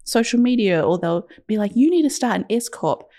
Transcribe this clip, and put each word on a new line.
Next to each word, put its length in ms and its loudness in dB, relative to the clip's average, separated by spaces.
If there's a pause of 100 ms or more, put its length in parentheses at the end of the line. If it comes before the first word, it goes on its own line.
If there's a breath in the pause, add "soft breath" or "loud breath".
social 360 0
media, 420 2
or 160 2
they'll 300 -2 (200 loud breath)
be 100 -2
like, 180 -4
"You 140 4
need 120 2
to 80 2
start 300 -2
an 100 -6
S 180 -2
Corp." 400 -4 (120 soft breath)